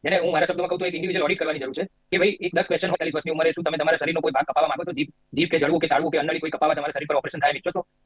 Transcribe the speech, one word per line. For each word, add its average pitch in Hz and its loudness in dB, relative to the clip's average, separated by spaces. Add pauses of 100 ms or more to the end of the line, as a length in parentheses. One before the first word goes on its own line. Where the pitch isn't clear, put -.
જેને 180 2
હું 170 2
મારા 160 4
શબ્દોમાં 180 -2
કહું 175 -2
તો 180 -2
એક 175 -2
ઇન્ડિવિડ્યુઅલ 170 0
ઓડિટ 185 0
કરવાની 156 -2
જરૂર 135 -6
છે 165 -4
કે - -6
ભાઈ 156 2
એક 175 -6
દસ 165 2
ક્વેશ્ચન - 0
હોય - 0
ચાલીસ 160 -4
વર્ષની 156 -4
ઉંમરે, 160 2
શું 170 -6
તમે 156 0
તમારા 151 2
શરીરનો 165 -2
કોઈ - 0
ભાગ 127 2
કપાવવા 151 2
માંગો - -4
છો? 170 -6
જીભ, 147 -4 (240)
જીભ 165 2
કે 160 2
જડવું 156 2
કે 165 2
તાળવું 151 2
કે 160 0
અન્નળી 156 0
કોઈ 156 -4
કપાવવા 151 2
તમારા 147 -4
શરીર 151 -6
પર 151 0
ઓપરેશન 147 -2
થાય 143 2
ઈચ્છો 175 -4
છો? 175 -6 (200)